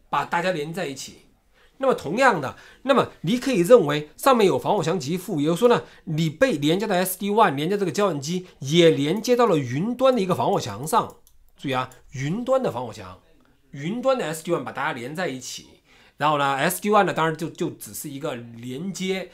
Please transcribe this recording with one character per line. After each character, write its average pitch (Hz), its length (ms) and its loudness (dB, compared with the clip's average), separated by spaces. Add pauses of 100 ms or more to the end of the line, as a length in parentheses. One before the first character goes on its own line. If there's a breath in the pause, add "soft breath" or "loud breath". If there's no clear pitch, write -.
把 143 160 -2
大 170 160 -2
家 185 100 0
连 160 220 -4
在 170 140 -6
一 139 60 -8
起。 - 280 -16 (560 soft breath)
那 269 80 -4
么 262 80 4
同 151 220 -4
样 240 240 4
的， 127 160 -8 (280 loud breath)
那 269 100 2
么 196 260 2
你 202 180 0
可 262 140 -2
以 220 80 2
认 180 260 8
为 147 300 -2
上 262 220 4
面 208 100 6
有 143 100 2
防 147 200 0
火 190 40 0
墙 165 160 0
级 156 200 -4
服 180 160 -8
务， 147 80 -2
也 143 60 0
就 170 80 2
是 165 40 -6
说 240 80 0
呢， 226 160 2 (220 loud breath)
你 160 240 -2
被 262 240 0
连 151 260 0
接 220 80 -4
到 208 80 0
S 185 240 -2
D 202 100 -2
wan， 202 240 4
连 147 160 -2
接 202 80 -2
这 196 80 -2
个 165 60 -4
交 202 160 0
换 147 140 -2
机， 180 260 -6 (120)
也 160 320 6
连 147 300 0
接 247 140 2
到 240 100 4
了 190 120 4
云 143 360 -2
端 262 220 4
的 226 60 2
一 190 40 0
个 180 80 0
防 - 160 0
火 196 80 0
墙 117 300 -8
上。 160 300 0 (400)
注 - 100 -10
意 135 60 -2
啊， 127 160 -2 (240 loud breath)
云 151 320 -4
端 262 180 2
的 175 80 -2
防 120 160 -8
火 110 60 -12
墙， 92 260 -16 (520)
云 170 300 -8
端 262 160 2
的 220 60 -4
S 160 180 -6
D 170 120 -2
wan 151 100 -2
把 113 80 -10
大 131 140 -6
家 156 80 -2
连 131 200 -10
在 175 140 -6
一 131 100 -8
起。 - 440 -16 (340 soft breath)
然 147 160 2
后 151 60 2
呢 143 80 2
，S 139 360 0
D 202 80 -2
wan 208 140 6
呢， 165 100 0
当 160 120 0
然 160 100 0
就， 160 140 -6
就 165 220 -4
只 113 220 -16
是 151 160 -12
一 135 120 -12
个 147 140 -6
连 120 580 -10
接， 185 400 -6